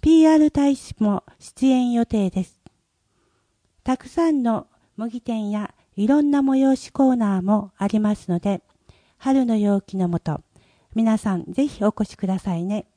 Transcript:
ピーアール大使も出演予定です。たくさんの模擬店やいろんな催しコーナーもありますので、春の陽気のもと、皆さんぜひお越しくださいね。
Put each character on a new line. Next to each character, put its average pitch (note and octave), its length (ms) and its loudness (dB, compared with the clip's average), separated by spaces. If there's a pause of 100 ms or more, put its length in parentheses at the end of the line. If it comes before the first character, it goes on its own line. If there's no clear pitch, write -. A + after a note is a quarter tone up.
ピ D#4+ 240 6
ー D#4 80 6
ア - 20 6
ー D#4 40 6
ル D4+ 120 4
大 C#4+ 260 0
使 - 220 -16
も G#3 260 -2 (140)
出 - 280 -4
演 B3+ 260 2
予 A#3 120 2
定 G3+ 260 -2
で F#3+ 140 -4
す。 - 140 -20 (1300)
た C4 120 -2
く - 120 -14
さ E4 220 0
ん C#4+ 120 0
の A3+ 240 -2 (300)
模 A3+ 120 -8
擬 A#3 120 -12
店 A3 300 -6
や G#3 240 -6 (200)
い G3+ 120 -2
ろ C#4+ 160 4
ん D4 80 2
な C#4+ 100 2
催 C4+ 360 2
し - 140 -12
コ C4+ 200 2
ー B3+ 60 2
ナ G3+ 240 0
ー - 20 -6
も G3+ 340 0
あ G3 100 -4
り G#3+ 140 0
ま G#3+ 140 0
す - 160 -10
の F3 80 0
で、 G3 240 -4 (560)
春 C4+ 280 0
の A3+ 100 0
陽 G3+ 240 2
気 - 160 -12
の F3+ 120 0
も E3+ 100 -2
と、 D3+ 220 -6 (540)
皆 A3 240 0
さ G3 180 -4
ん E3+ 160 -6
ぜ C4+ 140 0
ひ - 180 -6
お G#3 40 4
越 - 240 -4
し - 40 -20
く - 100 -6
だ F#3+ 120 -2
さ F3+ 180 -6
い E3+ 80 -6
ね。 G3+ 220 -6 (100)